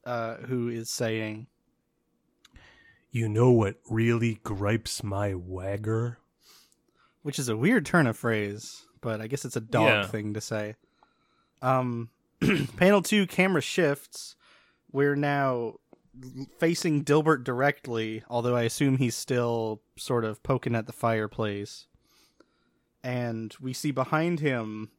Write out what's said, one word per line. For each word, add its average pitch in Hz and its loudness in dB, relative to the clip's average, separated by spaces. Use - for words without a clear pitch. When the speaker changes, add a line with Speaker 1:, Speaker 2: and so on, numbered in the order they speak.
Speaker 1:
uh, 117 -6
who 123 -4
is 113 -6
saying, 110 -4
Speaker 2:
"You 113 -2
know 117 6
what 107 4
really 113 2
gripes 104 -2
my 101 -2
wagger?" 101 -4
Speaker 1:
Which 143 -6
is 123 -4
a 107 0
weird 170 4
turn 156 4
of 110 0
phrase, 107 -4
but 110 -4
I 110 -8
guess 135 -6
it's 123 -8
a 110 -2
dog 113 2
Speaker 2:
Yeah. 104 4
Speaker 1:
thing 107 -6
to 107 -6
say. 107 -6
Um, 127 -2
<clears throat> - 0
panel 190 6
two, 202 2
camera 180 2
shifts. - -2
We're 143 2
now 139 0
l-, 127 -12
facing 165 2
Dilbert 147 4
directly, 120 -2
although 120 0
I 120 2
assume 131 2
he's 123 0
still 117 -2
sort 120 -2
of 107 -6
poking 123 0
at 110 -2
the - -16
fireplace. 107 -4
And 120 -4
we 131 -8
see 151 -4
behind 156 0
him 110 -4